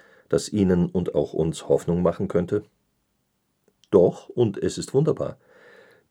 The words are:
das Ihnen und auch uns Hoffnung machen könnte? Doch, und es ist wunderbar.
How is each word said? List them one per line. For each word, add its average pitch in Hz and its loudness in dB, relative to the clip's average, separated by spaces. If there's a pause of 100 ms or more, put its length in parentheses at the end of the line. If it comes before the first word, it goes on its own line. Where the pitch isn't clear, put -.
(280)
das - -2
Ihnen 92 2
und 90 -2
auch 73 -2
uns 80 -2
Hoffnung 85 2
machen 87 -2
könnte? 101 -2 (1300)
Doch, 87 4
und 113 -2
es - -4
ist - -10
wunderbar. 139 -2 (720)